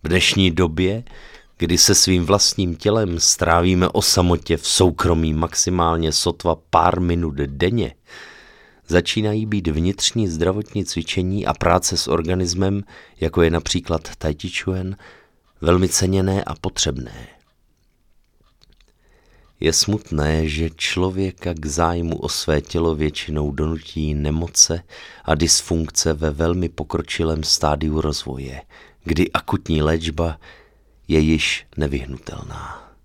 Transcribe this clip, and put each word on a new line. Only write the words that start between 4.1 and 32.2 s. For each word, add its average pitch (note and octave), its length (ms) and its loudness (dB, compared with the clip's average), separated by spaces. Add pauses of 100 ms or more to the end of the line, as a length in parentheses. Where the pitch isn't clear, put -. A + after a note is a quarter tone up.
v - 100 -6
soukromí E2 640 2
maximálně E2 800 0
sotva E2+ 440 0 (140)
pár F2 300 4
minut E2+ 360 0
denně, C#2+ 580 -2 (960)
začínají G#2+ 560 2
být G#2 220 -2
vnitřní F2+ 600 0
zdravotní F#2 580 -2
cvičení F#2 600 -4
a - 80 -2
práce F2+ 440 0
s - 100 -4
organismem, F#2 760 0 (360)
jako D#2+ 220 0
je E2 80 6
například E2 680 -2
Tai D2+ 240 -2
Chi F2+ 80 -8
Chuan, F#2+ 460 -6 (680)
velmi F2+ 280 4
ceněné F#2+ 540 0
a - 120 -8
potřebné. A#1+ 720 -6 (2250)
Je D#2+ 140 2
smutné, D#2+ 720 0
že D#2 220 -2
člověka F#2 840 -2
k D#2 120 -8
zájmu E2+ 520 0
o - 120 -6
své D2+ 320 0
tělo E2 340 0
většinou D2+ 560 -2
donutí D#2 640 -4
nemoce D#2+ 680 0 (420)
a D#2+ 100 2
dysfunkce D#2+ 800 0
ve D2+ 180 -2
velmi E2 380 0
pokročilém D#2+ 760 -4
stádiu D2+ 580 0
rozvoje, C2+ 600 -6 (420)
kdy E2 280 0
akutní - 500 -2
léčba D#2+ 580 -2 (680)
je D#2 120 4
již D#2 480 2 (100)
nevyhnutelná. C2+ 1120 -8 (140)